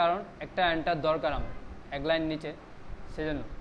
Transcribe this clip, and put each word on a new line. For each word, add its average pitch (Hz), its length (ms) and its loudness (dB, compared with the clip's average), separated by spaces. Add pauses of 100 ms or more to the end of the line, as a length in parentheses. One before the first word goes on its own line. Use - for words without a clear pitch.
কারণ 175 180 6 (260)
একটা - 180 0 (120)
এন্টার 160 240 2 (100)
দরকার 160 300 4
আমার - 140 0 (440)
এক 139 120 -4
লাইন 160 140 6 (100)
নিচে, 156 180 -4 (640)
সেজন্য। 151 280 -2 (180)